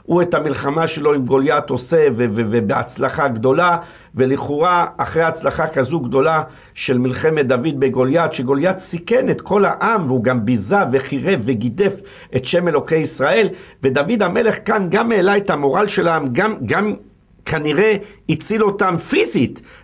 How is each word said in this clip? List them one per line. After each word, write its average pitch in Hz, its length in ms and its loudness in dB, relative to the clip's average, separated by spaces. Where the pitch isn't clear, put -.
הוא 175 180 2
את 175 120 0
המלחמה 151 540 0
שלו 147 260 0
עם 135 120 0
גוליית 135 440 2
עושה 147 420 2
ו-, 120 200 0
ו-, 110 180 0
ובהצלחה 120 760 0
גדולה, 135 500 2
ולכאורה, 147 680 0
אחרי - 260 -2
הצלחה 160 440 -2
כזו 151 320 -2
גדולה 147 440 0
של - 240 -2
מלחמת 131 500 0
דוד 131 320 0
בגוליית, 135 540 2
שגוליית 143 460 0
סיכן 226 500 -2
את - 120 -2
כל 202 240 2
העם, 190 400 0
והוא 127 180 0
גם 120 220 0
ביזה 123 460 0
וחירב 135 520 0
וגידף 127 580 -2
את - 100 -4
שם 180 220 0
אלוקי 156 280 0
ישראל, 170 540 0
ודוד 170 400 0
המלך 214 420 0
כאן 202 240 0
גם 226 220 0
העלה 202 260 2
את 196 120 0
המורל 147 380 0
של 185 200 0
העם, 160 240 0
גם, 196 240 0
גם 196 280 0
כנראה 156 500 0
הציל 208 340 0
אותם 196 340 0
פיזית, - 640 0